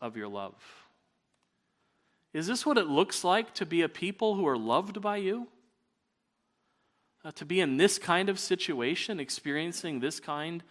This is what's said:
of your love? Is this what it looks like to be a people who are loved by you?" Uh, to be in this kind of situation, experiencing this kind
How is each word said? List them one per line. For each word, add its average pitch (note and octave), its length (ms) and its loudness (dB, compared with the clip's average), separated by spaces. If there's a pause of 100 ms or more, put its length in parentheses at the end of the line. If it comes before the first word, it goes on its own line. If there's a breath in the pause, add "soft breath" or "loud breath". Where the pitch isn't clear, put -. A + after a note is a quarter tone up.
of A2+ 160 -8
your G#2 100 -6
love? G2 280 -8 (1800)
Is D#3+ 140 -2
this A#3+ 180 -2
what D4 120 4
it F#3 100 4
looks D3+ 380 2
like F#3 300 2
to F#3 100 -4
be E3+ 160 2
a D#3+ 80 2
people G3 460 -2
who F#3+ 120 2
are C3 100 2
loved F3 440 0
by G#3 160 -2
you?" G#3 300 -4 (1800)
Uh, D#3 100 -12
to D#3 120 -14
be F3+ 140 2
in C#3 180 2
this G3 220 6
kind F3+ 300 2
of F#3+ 100 -2
situation, E3+ 800 -2
experiencing D3+ 800 -4
this D3 200 -4
kind D#3+ 520 -6